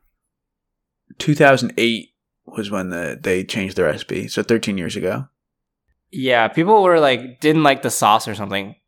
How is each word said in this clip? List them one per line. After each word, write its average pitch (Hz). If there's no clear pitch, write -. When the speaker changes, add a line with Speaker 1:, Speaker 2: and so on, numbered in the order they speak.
Speaker 1:
two 151
thousand 135
eight 113
was 104
when 92
the, 82
they 92
changed 95
the 92
recipe, 87
so -
thirteen 107
years 87
ago. 107
Speaker 2:
Yeah, 123
people 190
were, 175
like, 127
didn't 156
like 135
the 123
sauce 110
or 104
something, 101